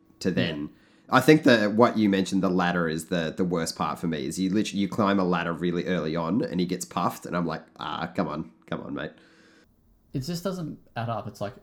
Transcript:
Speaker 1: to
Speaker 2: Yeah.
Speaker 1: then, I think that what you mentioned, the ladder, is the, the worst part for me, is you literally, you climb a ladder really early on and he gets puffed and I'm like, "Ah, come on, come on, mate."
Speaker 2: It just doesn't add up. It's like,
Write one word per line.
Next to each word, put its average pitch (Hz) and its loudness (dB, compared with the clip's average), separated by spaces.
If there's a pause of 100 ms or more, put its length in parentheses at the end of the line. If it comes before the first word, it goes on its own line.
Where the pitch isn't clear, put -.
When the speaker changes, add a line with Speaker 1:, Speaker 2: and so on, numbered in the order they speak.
(200)
Speaker 1:
to 98 0
Speaker 2:
Yeah. 85 -2
Speaker 1:
then, 78 -2 (400)
I 127 6
think 151 8
that 107 6
what 113 4
you 107 6
mentioned, 95 2
the 95 0
ladder, 87 2
is 80 -4
the, 82 -2
the 92 0
worst 85 -2
part 76 -4
for 87 -4
me, 76 -2
is 82 -6
you 95 0
literally, 101 0
you 98 0
climb 101 2
a 95 2
ladder 85 0
really 82 -2
early 80 -2
on 85 0
and - -4
he 90 2
gets 90 -4
puffed - -2
and 85 -4
I'm 87 -2
like, 80 -6 (180)
"Ah, 78 -6
come 90 -2
on, 76 -8 (180)
come - -8
on, 69 -10
mate." 69 -8 (1000)
Speaker 2:
It 139 -4
just 170 -8
doesn't 180 -6 (180)
add 113 -6
up. 110 -6
It's - -12
like, 104 -8